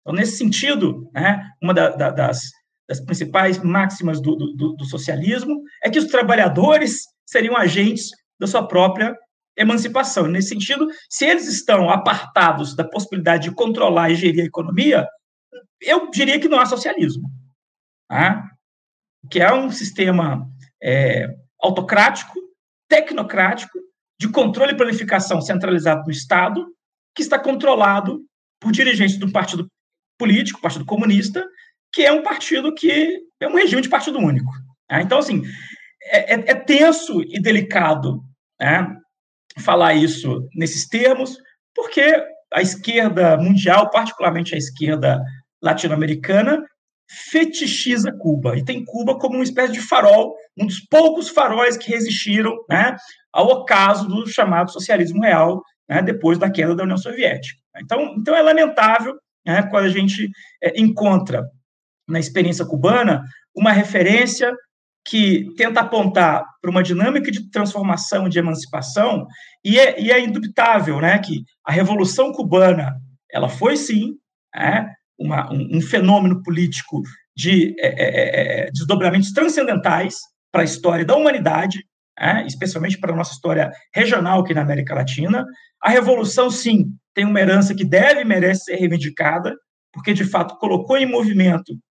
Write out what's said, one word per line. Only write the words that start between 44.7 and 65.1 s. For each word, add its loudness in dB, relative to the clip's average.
latino-americana, 0
fetichiza -2
Cuba -2
e -6
tem -8
Cuba -4
como -4
uma 0
espécie 0
de -8
farol, 6
um 0
dos -6
poucos 4
faróis 2
que -10
resistiram, -2
né, 2
ao 4
ocaso 4
do -4
chamado 0
socialismo -2
real, 2
né, 0
depois 0
da 0
queda 0
da -4
União -2
Soviética. -6
Então, -6
então 0
é 4
lamentável, 2
né, 0
quando 0
a 2
gente, -2
é, 0
encontra 2
na -4
experiência -2
cubana 0
uma 4
referência 2
que 0